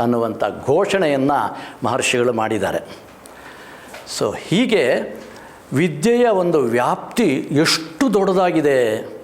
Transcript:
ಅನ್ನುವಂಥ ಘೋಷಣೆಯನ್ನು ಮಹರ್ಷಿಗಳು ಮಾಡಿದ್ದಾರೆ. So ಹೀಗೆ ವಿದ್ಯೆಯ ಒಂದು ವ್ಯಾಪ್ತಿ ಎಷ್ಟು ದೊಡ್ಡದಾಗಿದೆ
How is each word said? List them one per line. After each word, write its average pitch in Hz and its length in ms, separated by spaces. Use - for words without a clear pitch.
ಅನ್ನುವಂಥ 117 440
ಘೋಷಣೆಯನ್ನು 139 1120
ಮಹರ್ಷಿಗಳು 123 480
ಮಾಡಿದ್ದಾರೆ. 107 460
So 107 200
ಹೀಗೆ 196 800
ವಿದ್ಯೆಯ 180 560
ಒಂದು 175 300
ವ್ಯಾಪ್ತಿ 139 920
ಎಷ್ಟು 165 640
ದೊಡ್ಡದಾಗಿದೆ 160 920